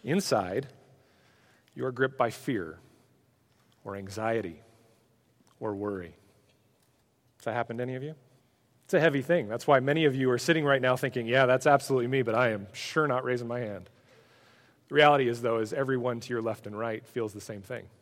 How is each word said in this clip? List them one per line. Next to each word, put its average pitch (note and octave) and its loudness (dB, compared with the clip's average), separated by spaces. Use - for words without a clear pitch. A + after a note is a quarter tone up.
inside, B2+ -2
you B2+ -8
are C3 -4
gripped C3 -2
by A#2 2
fear F2 -6
or G2 -10
anxiety G2 -6
or A2 -6
worry. G2 -8
Has - -10
that A2+ -4
happened A#2 -6
to - -2
any B2+ -6
of C3 -10
you? D#3 -12
It's - -4
a E3+ 6
heavy C#3+ 4
thing. D#3 0
That's A2+ -6
why C#3 8
many D3 0
of C#3 4
you C3 2
are A#2+ 2
sitting D#3+ 2
right C#3 4
now B2+ 2
thinking, B2+ -4
"Yeah, B2+ 4
that's B2+ 4
absolutely C#3 4
me, C3+ 0
but A2 0
I A#2+ 4
am G2+ -6
sure - -2
not B2+ -2
raising B2 -2
my A#2+ -6
hand." G2+ -10
The C#3 -10
reality D3 6
is, A#2 -4
though, A#2 0
is G#2+ -4
everyone B2+ -2
to A#2 -14
your A#2 -2
left A2 -6
and G#2 -10
right A2+ -6
feels A2 -6
the G2+ -12
same G#2 -14
thing. G2+ -14